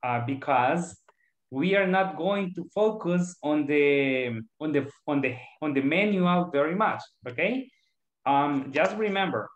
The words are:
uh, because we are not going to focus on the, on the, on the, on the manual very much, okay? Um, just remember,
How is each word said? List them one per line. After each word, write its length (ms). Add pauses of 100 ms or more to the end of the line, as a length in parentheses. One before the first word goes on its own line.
uh, 220
because 720 (520)
we 260
are 120
not 300
going 380
to 80 (100)
focus 680
on 220
the, 760 (220)
on 100
the, 160 (200)
on 140
the, 140 (260)
on 120
the 80
manual 680
very 240
much, 260 (260)
okay? 400 (580)
Um, 460
just 260
remember, 580